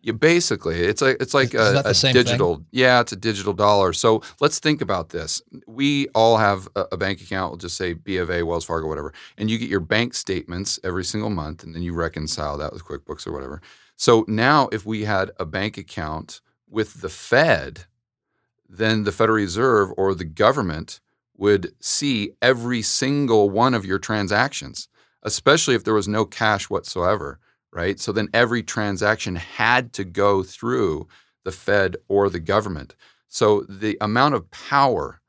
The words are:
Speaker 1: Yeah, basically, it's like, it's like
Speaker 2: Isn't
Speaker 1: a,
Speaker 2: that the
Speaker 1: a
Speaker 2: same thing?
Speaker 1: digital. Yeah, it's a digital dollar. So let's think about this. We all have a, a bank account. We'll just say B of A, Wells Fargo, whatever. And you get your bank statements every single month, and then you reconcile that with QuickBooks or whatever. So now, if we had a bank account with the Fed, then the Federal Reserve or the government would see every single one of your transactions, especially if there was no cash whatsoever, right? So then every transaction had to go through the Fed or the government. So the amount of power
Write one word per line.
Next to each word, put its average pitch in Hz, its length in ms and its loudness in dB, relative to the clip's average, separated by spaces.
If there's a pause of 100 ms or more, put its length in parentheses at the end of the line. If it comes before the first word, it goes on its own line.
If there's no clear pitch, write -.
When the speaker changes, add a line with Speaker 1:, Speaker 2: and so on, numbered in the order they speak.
Speaker 1:
Yeah, - 120 -4
basically, 117 680 2
it's 98 200 0
like, 131 200 4
it's 127 120 -2
like 131 220 2
Speaker 2:
Isn't 110 120 6
Speaker 1:
a, 101 60 6
Speaker 2:
that 135 120 2
the 107 60 2
Speaker 1:
a - 20 4
Speaker 2:
same 131 200 4
thing? 123 120 6
Speaker 1:
digital. 92 460 0
Yeah, 127 280 6
it's 117 140 -2
a - 20 -8
digital 101 380 -2
dollar. 101 400 4
So 113 280 4 (200)
let's 151 180 0
think 151 220 0
about 90 280 -4
this. 80 320 -6 (240)
We 139 440 -2
all 113 280 4
have 101 380 2
a, 98 160 -2
a 92 60 -6
bank 95 240 -4
account. 92 300 -6
We'll 85 60 -12
just 85 200 -10
say 90 160 -4
B 90 240 -6
of 87 120 -4
A, 87 140 -2
Wells 82 220 -4
Fargo, 80 220 -4
whatever. 76 260 -8 (240)
And 107 120 -4
you 113 80 -2
get 113 120 -6
your 95 100 0
bank 107 340 -2
statements 92 720 -6
every 92 220 -4
single 107 240 -4
month, 78 340 -6
and 80 100 -16
then 85 100 -8
you 87 100 -6
reconcile 78 640 -4
that 73 160 -8
with 82 120 -16
QuickBooks - 400 -12
or - 60 -8
whatever. 69 300 -12 (340)
So 113 320 4
now, 123 440 2
if 101 140 -6
we 107 200 -6
had 98 340 -2
a 92 60 -4
bank 98 320 -6
account 80 640 -10 (280)
with 107 320 -6
the 92 80 -8
Fed, 95 760 0 (840)
then 110 380 0
the 101 60 0
Federal 110 260 4
Reserve 104 600 2
or 95 160 2
the 85 120 -6
government 101 760 0 (380)
would 98 420 2
see 127 520 -2 (100)
every 120 400 0
single 123 680 2
one 120 240 2
of 101 120 -2
your 95 140 -4
transactions, 104 880 -4 (340)
especially 139 520 2
if 107 100 -2
there 110 80 0
was 101 140 0
no 107 180 0
cash 107 440 -2
whatsoever, 90 680 -4 (320)
right? 90 280 -4
So - 120 -6
then 104 220 -2
every 117 280 2
transaction 104 760 -2
had 120 580 0
to 98 100 -6
go 95 400 2
through 104 640 -4 (360)
the 95 80 -8
Fed 95 440 0 (120)
or 101 220 4
the 87 100 -6
government. 92 560 -2 (320)
So 104 400 2
the 98 320 -6
amount 123 360 2
of 90 160 -6
power 127 760 -2